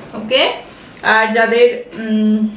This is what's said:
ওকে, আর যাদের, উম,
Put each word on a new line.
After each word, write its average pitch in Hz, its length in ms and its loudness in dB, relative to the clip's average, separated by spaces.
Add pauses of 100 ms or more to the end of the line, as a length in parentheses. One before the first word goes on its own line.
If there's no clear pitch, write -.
(140)
ওকে, 240 400 -2 (500)
আর 220 300 2
যাদের, 233 500 2 (160)
উম, 214 580 2